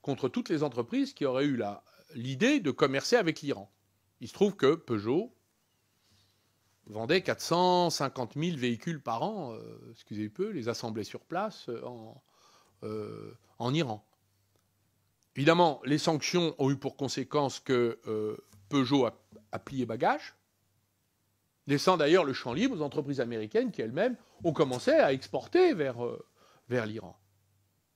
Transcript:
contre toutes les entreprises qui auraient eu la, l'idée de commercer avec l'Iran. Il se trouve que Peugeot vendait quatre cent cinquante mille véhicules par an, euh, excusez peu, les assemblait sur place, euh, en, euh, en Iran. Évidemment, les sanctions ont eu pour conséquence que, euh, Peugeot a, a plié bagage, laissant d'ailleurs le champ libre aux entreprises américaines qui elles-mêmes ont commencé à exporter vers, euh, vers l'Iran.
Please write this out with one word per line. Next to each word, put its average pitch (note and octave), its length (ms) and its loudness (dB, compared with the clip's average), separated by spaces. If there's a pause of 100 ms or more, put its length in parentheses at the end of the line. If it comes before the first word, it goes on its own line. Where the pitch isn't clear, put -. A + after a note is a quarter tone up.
contre C3+ 260 -2
toutes A#3+ 220 -4
les D3+ 140 0
entreprises D3 500 -4
qui - 100 -6
auraient C3+ 220 0
eu C#3 100 0
la, G2+ 280 -4 (300)
l'idée C3+ 460 0
de D3+ 120 0
commercer C#3 440 2
avec E3+ 260 2
l'Iran. A#2 300 -6 (480)
Il A#2+ 80 -14
se - 60 -16
trouve G3+ 240 2
que C#3 180 6
Peugeot B2+ 580 -2 (1500)
vendait A#2 340 0
quatre A#2+ 200 -2
cent F3+ 480 4
cinquante C3 460 -4
mille D#3+ 240 -4
véhicules B2+ 420 -2
par A#2 220 -4
an, F3 300 -6
euh, A2 260 -14 (120)
excusez G#2+ 360 -8
peu, F#3+ 220 -6
les C3+ 180 -6
assemblait A2 380 -4
sur - 160 -14
place, F#3+ 480 -8
euh, A#2 160 -8
en, A#2+ 360 -14 (600)
euh, G#2+ 500 -10 (260)
en B2 140 0
Iran. B2 320 -2 (1300)
Évidemment, D#3+ 500 6
les D3 140 2
sanctions E3 580 0
ont C3+ 120 2
eu C#3+ 60 2
pour C3+ 220 -8
conséquence C#3 640 -2
que, A#2+ 460 0
euh, G#2+ 280 -4 (320)
Peugeot C3+ 380 2
a, G#2+ 120 -4 (360)
a - 60 -8
plié C3 260 -6
bagage, C3 500 -2 (1300)
laissant C#3+ 300 4
d'ailleurs D#3+ 260 6
le C#3 100 0
champ - 180 -6
libre A3+ 240 0
aux D3+ 60 -6
entreprises C#3 400 -4
américaines A#2+ 500 -2
qui - 100 -8
elles-mêmes E3 360 -2 (260)
ont E3 100 0
commencé C3 380 2
à A3+ 220 6
exporter D#4 640 2
vers, C3 280 -4
euh, A#2+ 220 -8 (420)
vers A#2+ 200 0
l'Iran. G#2 300 -12 (800)